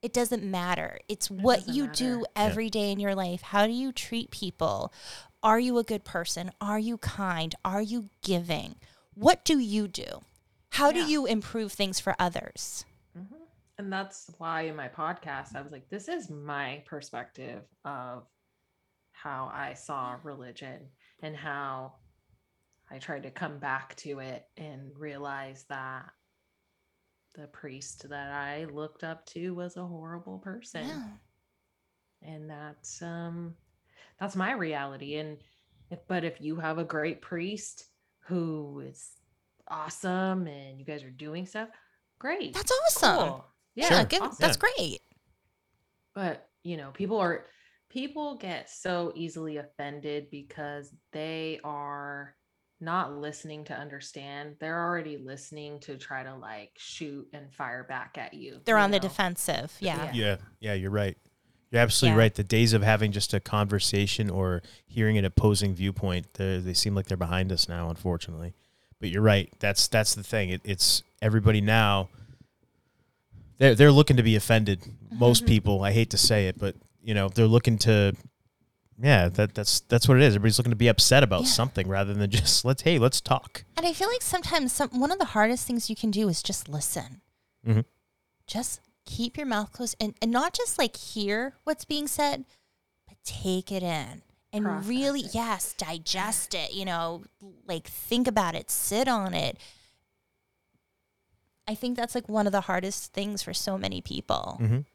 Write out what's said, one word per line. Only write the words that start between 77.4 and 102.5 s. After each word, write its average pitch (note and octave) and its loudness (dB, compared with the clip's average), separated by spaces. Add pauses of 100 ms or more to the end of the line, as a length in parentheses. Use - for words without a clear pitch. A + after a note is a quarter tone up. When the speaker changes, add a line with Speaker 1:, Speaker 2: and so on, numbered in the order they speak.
Speaker 3:
looking A2+ 6
to, G#2 6 (880)
yeah, A2+ 8
that, G2 2
that's, - 0
that's - 4
what B2+ 10
it C3+ 10
is. B2 10
Everybody's G#2 4
looking A#2+ 2
to A2+ 2
be A#2 6
upset B2+ 8
about F#2+ 4
Speaker 1:
Yeah. B2+ 2
Speaker 3:
something A2+ 2
rather G2 0
than G2+ 2
just, G2 2
"Let's, C3 2
hey, E3 4
let's B2 4
talk." - -2 (120)
Speaker 1:
And E4 -2
I F4 2
feel F#4+ 0
like A#4+ 0
sometimes E4 0
some, C#4 0 (100)
one C#4 2
of F#4+ 0
the E4+ 2
hardest A3 2
things A#3+ -2
you A3 -4
can A3 0
do G#3 2
is E3 0
just - -6
listen. C#3+ -6 (460)
Speaker 3:
Mm-hmm. A2 4 (640)
Speaker 1:
Just - -6 (240)
keep A#3+ -6
your D4+ -6
mouth G#3+ -2
closed - -8
and, G#3+ -4
and A3+ 0
not C#4+ 2
just, - -4
like, B3 0
hear G#3+ -4 (100)
what's D4+ -2
being D4 -4
said, C#4 -2 (600)
but - -20
take - -4
it F#3+ -4
in D#3+ -6 (300)
and G#3 -2
Speaker 2:
Process G3 -4
Speaker 1:
really, C#4 0
Speaker 2:
it. - -8
Speaker 1:
yes, A3+ -4
digest F#3 -4
it, E3+ -4
you F#3+ -6
know, E3+ -4 (440)
like, F3 -6
think - 0
about G3+ 2
it, - -8
sit B3 0
on G3+ 0
it. D3 -2 (2000)
I G#3+ -2
think B3 -4
that's, A#3 -4
like, A#3+ -4
one G#3+ 2
of G3 2